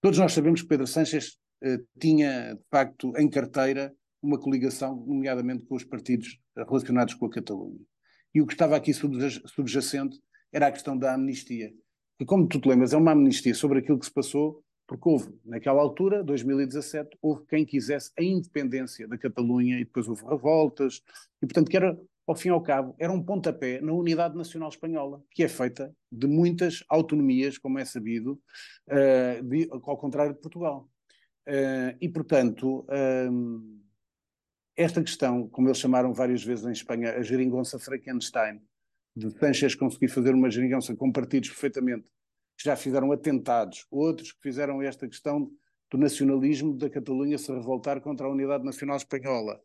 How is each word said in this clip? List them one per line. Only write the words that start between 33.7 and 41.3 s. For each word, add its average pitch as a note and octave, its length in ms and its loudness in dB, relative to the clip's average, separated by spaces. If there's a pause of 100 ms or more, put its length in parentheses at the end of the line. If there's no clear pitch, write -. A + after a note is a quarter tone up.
esta E3 260 2
questão, B2 460 -2
como B2+ 200 2
eles B2+ 100 2
chamaram B2+ 360 2
várias B2 300 0
vezes A2+ 200 -4
em A#2+ 80 -4
Espanha, A#2 440 -4
a B2 60 -2
geringonça B2 560 0
Frankenstein, A#2+ 840 -4 (560)
de A2 140 -6
Sánchez C3+ 440 2
conseguir C3 340 0
fazer B2+ 260 2
uma B2+ 160 6
geringonça B2 440 -2
com C3 160 0
partidos C3 380 -2